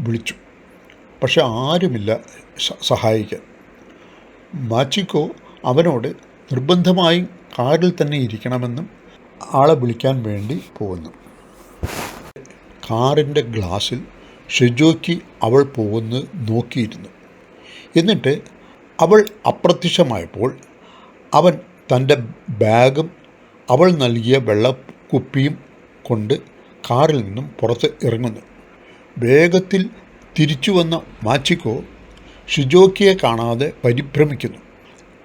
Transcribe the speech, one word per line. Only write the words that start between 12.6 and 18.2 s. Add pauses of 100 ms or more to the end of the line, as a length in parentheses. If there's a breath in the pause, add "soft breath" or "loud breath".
കാറിൻ്റെ
ഗ്ലാസ്സിൽ (500 loud breath)
ഷിജോക്കി (280)
അവൾ
പോകുന്നത് (160)
നോക്കിയിരുന്നു. (880 loud breath)
എന്നിട്ട് (640 loud breath)